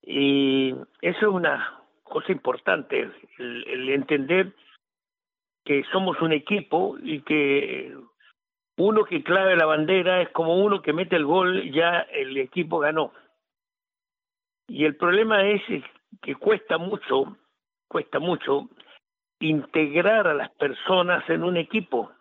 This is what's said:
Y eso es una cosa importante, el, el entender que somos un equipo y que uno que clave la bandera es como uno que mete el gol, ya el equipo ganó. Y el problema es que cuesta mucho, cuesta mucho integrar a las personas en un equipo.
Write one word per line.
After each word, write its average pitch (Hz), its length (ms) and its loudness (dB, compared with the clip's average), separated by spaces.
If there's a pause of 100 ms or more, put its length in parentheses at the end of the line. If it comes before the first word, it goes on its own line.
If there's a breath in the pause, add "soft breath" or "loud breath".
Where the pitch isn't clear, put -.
Y 139 680 2 (320)
eso 175 180 -2
es 214 80 4
una 165 540 -2 (220)
cosa - 280 -6
importante, 135 800 -2 (260)
el, 120 300 -10
el 131 220 -6
entender 147 640 0 (1120 soft breath)
que 139 260 0
somos 185 300 -2
un 160 100 2
equipo 175 720 -2
y 151 180 -6
que 139 720 0 (840 soft breath)
uno 208 260 4
que 170 200 -2
clave 185 340 4
la 165 80 4
bandera 175 560 2
es 170 80 0
como 170 340 2
uno 196 180 2
que 151 120 -2
mete 180 240 0
el 151 80 2
gol, 185 460 2
ya 170 280 2
el 135 380 -6
equipo 160 420 -2
ganó. 151 320 0 (1600 soft breath)
Y 147 180 -2
el 147 100 0
problema 196 500 2
es 202 160 2 (600)
que 139 140 -8
cuesta 190 420 0
mucho, 170 600 -4 (520)
cuesta - 300 -4
mucho 147 500 -2 (720 loud breath)
integrar 160 840 2
a 160 60 2
las 135 180 -4
personas 175 800 0
en 165 140 0
un 180 120 0
equipo. 165 640 -4